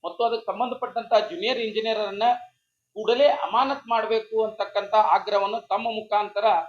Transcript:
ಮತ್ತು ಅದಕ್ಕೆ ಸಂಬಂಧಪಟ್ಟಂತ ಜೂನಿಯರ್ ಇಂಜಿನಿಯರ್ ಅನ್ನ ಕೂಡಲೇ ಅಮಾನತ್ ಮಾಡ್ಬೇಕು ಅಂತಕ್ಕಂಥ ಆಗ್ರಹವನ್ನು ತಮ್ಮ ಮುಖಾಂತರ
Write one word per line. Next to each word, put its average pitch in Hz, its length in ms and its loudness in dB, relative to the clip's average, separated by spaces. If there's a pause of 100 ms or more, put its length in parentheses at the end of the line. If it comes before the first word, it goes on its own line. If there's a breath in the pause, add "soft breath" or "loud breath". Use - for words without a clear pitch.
ಮತ್ತು 175 180 -4
ಅದಕ್ಕೆ 233 220 -2
ಸಂಬಂಧಪಟ್ಟಂತ 240 680 -4 (200)
ಜೂನಿಯರ್ 214 240 -2
ಇಂಜಿನಿಯರ್ 220 420 -4
ಅನ್ನ 202 240 -4 (720)
ಕೂಡಲೇ 233 340 2
ಅಮಾನತ್ 269 600 0
ಮಾಡ್ಬೇಕು 220 580 0
ಅಂತಕ್ಕಂಥ 208 480 -4
ಆಗ್ರಹವನ್ನು 202 760 2
ತಮ್ಮ 220 200 -2
ಮುಖಾಂತರ 208 580 -2 (240)